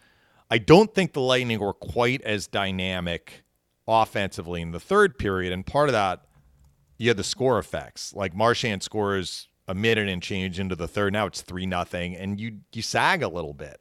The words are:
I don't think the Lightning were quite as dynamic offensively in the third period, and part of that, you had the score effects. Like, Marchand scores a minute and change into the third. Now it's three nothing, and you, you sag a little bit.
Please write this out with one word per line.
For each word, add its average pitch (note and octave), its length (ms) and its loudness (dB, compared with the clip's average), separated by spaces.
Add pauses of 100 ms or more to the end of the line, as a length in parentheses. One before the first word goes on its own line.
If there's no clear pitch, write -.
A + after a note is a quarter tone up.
(500)
I A#2+ 80 4
don't E3+ 360 8
think F#3 200 0
the C#3+ 80 -2
Lightning B2+ 380 2
were G2 140 0
quite A#2+ 480 -2
as G#2+ 260 -4
dynamic F#2 960 -4 (440)
offensively G2 760 0
in E2 100 -6
the E2+ 80 -8
third G3+ 380 2
period, F#2 360 0
and F#2 120 -6
part D3 240 2
of B2+ 40 2
that, G2 320 0 (720)
you A2+ 120 2
had A2 80 4
the G2+ 60 -4
score B2 360 0
effects. - 540 -10
Like, G2 200 -4
Marchand A2 480 2
scores G2+ 680 -2 (200)
a A2 80 -6
minute G#2+ 340 2
and F2+ 140 -4
change F#2+ 360 -4
into F#2 160 -2
the E2 120 -6
third. G2+ 260 0
Now G#2 140 0
it's - 140 -10
three F2+ 240 -8
nothing, F2+ 500 -4
and G2 240 -6
you, A2 180 -10 (160)
you A2+ 80 -8
sag D3 400 0
a A2+ 60 -2
little D#2+ 260 -6
bit. C#2+ 280 -16